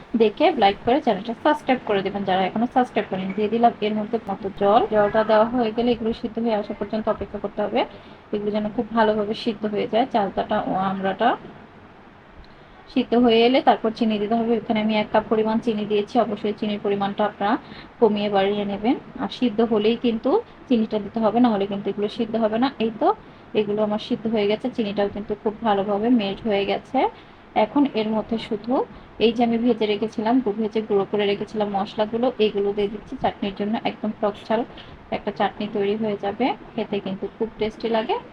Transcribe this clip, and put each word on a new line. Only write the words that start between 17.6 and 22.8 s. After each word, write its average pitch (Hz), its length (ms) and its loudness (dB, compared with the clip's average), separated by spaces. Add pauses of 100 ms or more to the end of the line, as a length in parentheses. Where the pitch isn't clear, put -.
কমিয়ে 208 340 2
বাড়িয়ে 202 340 2
নেবেন। 208 320 -2 (240)
আর 202 180 -6
সিদ্ধ 226 200 0 (120)
হলেই 220 320 2
কিন্তু 233 280 0 (360)
চিনিটা 220 320 0
দিতে 196 220 -6
হবে, 220 200 2
না 247 100 6
হলে 196 160 0
কিন্তু 202 240 -6
এগুলো 202 180 -2
সিদ্ধ 226 260 -4 (100)
হবে 214 140 0
না। 269 100 2 (100)
এই 226 200 0